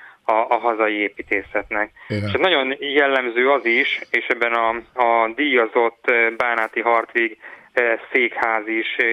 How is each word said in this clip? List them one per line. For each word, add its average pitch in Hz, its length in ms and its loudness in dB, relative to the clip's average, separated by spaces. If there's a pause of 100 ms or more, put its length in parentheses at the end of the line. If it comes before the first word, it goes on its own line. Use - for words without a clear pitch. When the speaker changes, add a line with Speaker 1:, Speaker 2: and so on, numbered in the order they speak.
(240)
Speaker 1:
a, - 100 -2
a 117 240 2
hazai 110 380 0
építészetnek. 104 960 -4 (160)
Speaker 2:
Igen. 104 200 -4
Speaker 1:
És 101 60 -4
nagyon 135 460 0
jellemző 135 720 0
az 135 160 2
is, 120 340 0 (120)
és 117 160 0
ebben 117 260 0
a, 117 160 2 (340)
a 117 320 4
díjazott, 123 720 0
ö, 117 200 4 (100)
Bánáti 117 440 -2
Hartvig, 113 560 0 (360)
ö, 120 200 2 (180)
székház 113 560 -2
is, 113 300 -4
ö, 131 160 0